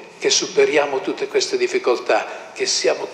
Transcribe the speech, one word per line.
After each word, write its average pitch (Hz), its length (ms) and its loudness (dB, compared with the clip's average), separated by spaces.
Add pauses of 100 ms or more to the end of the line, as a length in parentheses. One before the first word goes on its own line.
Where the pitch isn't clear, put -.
(180)
che - 120 2
superiamo 143 680 2
tutte 135 260 -4
queste 135 300 0
difficoltà, 120 1000 0
che 131 120 -4
siamo 147 480 0